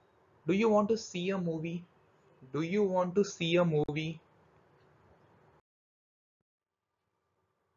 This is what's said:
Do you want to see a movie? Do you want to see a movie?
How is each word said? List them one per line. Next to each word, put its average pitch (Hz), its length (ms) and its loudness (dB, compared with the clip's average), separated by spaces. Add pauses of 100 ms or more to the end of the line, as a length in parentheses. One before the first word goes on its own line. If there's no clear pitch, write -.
(460)
Do 180 100 2
you 220 140 2
want 208 220 2
to 214 60 0
see 180 260 -8 (100)
a 190 120 -4
movie? 165 320 -6 (760)
Do 156 100 -2
you 202 260 2
want 180 260 0
to 202 120 4
see 165 220 -2 (100)
a 175 100 4
movie? 151 400 -2 (3750)